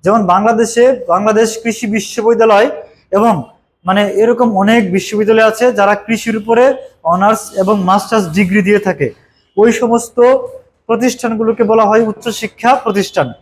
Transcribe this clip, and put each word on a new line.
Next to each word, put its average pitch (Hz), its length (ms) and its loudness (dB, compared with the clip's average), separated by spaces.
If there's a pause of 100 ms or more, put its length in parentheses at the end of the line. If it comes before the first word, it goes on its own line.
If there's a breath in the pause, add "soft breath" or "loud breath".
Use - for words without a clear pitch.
যেমন 214 160 2 (120)
বাংলাদেশে, 220 520 2 (280)
বাংলাদেশ 214 360 0 (140)
কৃষি 233 240 -6 (100)
বিশ্ববিদ্যালয় 226 720 2 (480 loud breath)
এবং 220 160 2 (540)
মানে 196 160 0 (200)
এরকম 233 260 2 (140)
অনেক 226 180 2 (160)
বিশ্ববিদ্যালয় 220 540 2
আছে 226 160 -2 (120)
যারা 202 160 2 (100)
কৃষির 226 360 -4
উপরে 226 240 2 (480 loud breath)
অনার্স 208 300 0 (200)
এবং 190 120 0 (140)
মাস্টার্স 202 360 0 (120)
ডিগ্রি 202 320 2
দিয়ে 208 180 2
থাকে। 147 200 -2 (500 soft breath)
ওই 220 140 4 (100)
সমস্ত 233 360 -2 (720)
প্রতিষ্ঠানগুলোকে 226 760 -2
বলা 220 260 2
হয় 226 200 4
উচ্চশিক্ষা 226 600 -6 (140)
প্রতিষ্ঠান। 190 420 -2 (160)